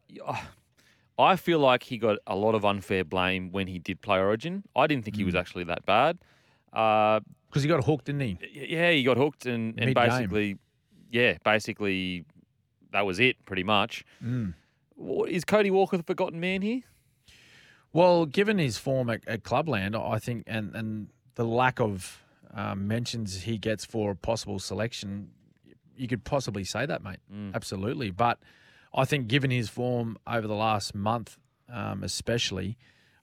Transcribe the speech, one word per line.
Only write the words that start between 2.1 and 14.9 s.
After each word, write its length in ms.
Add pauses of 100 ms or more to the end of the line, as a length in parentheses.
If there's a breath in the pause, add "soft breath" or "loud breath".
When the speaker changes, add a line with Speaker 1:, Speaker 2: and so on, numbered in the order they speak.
Speaker 1:
a 80
lot 220
of 80
unfair 400
blame 480
when 160
he 100
did 220
play 180
Origin. 460 (100)
I 140
didn't 160
think 120
he 80
was 100
Speaker 2:
Mm. 60
Speaker 1:
actually 240
that 220
bad. 320 (540 soft breath)
Uh, 480 (320)
Speaker 2:
'Cause 100
he 60
got 160
hooked, 220
didn't 160
he? 180
Speaker 1:
y-, 280
yeah, 220
he 140
got 140
hooked 280
and, 320
and 80
Speaker 2:
Mid-game. 80
Speaker 1:
basically, 640 (540)
yeah, 320
basically 800 (680)
that 160
was 140
it, 240
pretty 180
much. 420 (200 soft breath)
Speaker 2:
Mm. 300 (420 soft breath)